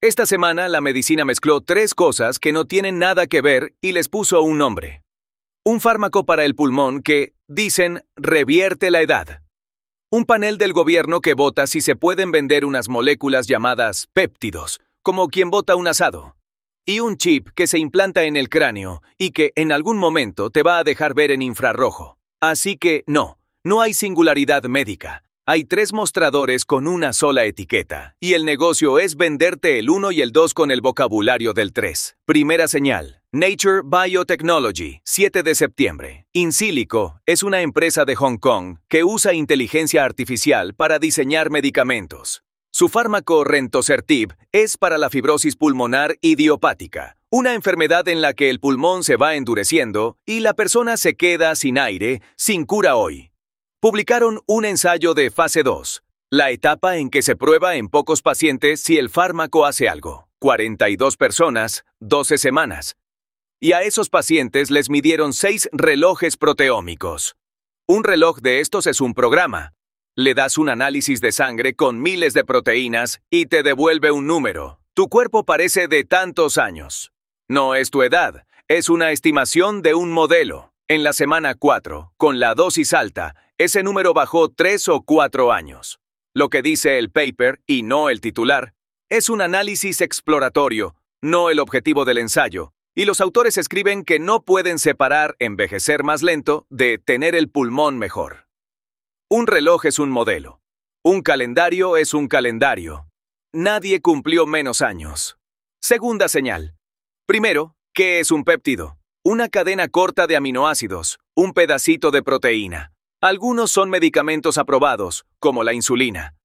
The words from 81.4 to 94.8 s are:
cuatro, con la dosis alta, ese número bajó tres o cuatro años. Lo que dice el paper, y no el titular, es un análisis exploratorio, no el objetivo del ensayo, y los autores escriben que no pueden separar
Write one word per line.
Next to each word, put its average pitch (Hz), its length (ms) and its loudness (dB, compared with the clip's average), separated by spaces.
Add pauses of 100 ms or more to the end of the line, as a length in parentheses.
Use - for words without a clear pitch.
cuatro, 85 600 -2
con 139 240 2
la 117 140 2
dosis 165 400 0
alta, 98 400 -2 (240)
ese 180 240 0
número 190 300 0
bajó 160 380 2
tres 190 360 0
o 156 140 2
cuatro 135 500 2
años. 78 480 -6 (360)
Lo 139 160 0
que 139 100 0
dice 139 380 0
el 113 120 -4
paper, 131 560 0
y 131 160 0
no 139 280 0
el 113 100 -2
titular, 120 540 -2 (340)
es 226 220 -2
un 226 100 -2
análisis 190 600 -4
exploratorio, 135 920 -2 (280)
no 170 260 0
el 156 100 2
objetivo 143 460 0
del 123 140 0
ensayo, 110 560 -2 (200)
y 196 120 0
los 196 160 0
autores 214 340 2
escriben 196 480 -2
que 156 160 0
no 208 220 -2
pueden 180 360 0
separar 147 600 0